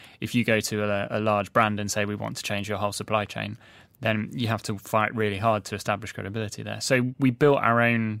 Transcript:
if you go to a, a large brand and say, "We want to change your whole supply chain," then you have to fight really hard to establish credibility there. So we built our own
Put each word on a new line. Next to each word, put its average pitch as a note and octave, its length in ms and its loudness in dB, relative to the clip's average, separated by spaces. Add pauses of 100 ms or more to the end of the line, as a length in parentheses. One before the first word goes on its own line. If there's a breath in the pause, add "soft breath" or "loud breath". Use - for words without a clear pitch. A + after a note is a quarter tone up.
(200 loud breath)
if - 140 -6
you A#2+ 100 2
go A2 160 4
to G#2 240 -2
a, G2+ 260 -2
a A2 100 -2
large G#2 320 0
brand G#2+ 280 4
and G#2 100 -4
say, G#2 140 0
"We G#2 100 -4
want A2 220 -6
to - 60 -10
change G2+ 260 -4
your G#2 100 -2
whole G#2 140 -2
supply G#2+ 320 -2
chain," G#2+ 340 -8 (420 loud breath)
then A2 320 0
you B2 160 -2
have A2 160 -2
to G#2 140 -6
fight G#2+ 360 0
really G#2 240 0
hard G#2+ 260 2
to - 120 -8
establish G#2 360 -4
credibility G#2 500 -6
there. G#2+ 180 -8
So B2+ 400 2
we C3+ 100 6
built C#3 280 6
our A#2 220 4
own A2+ 400 2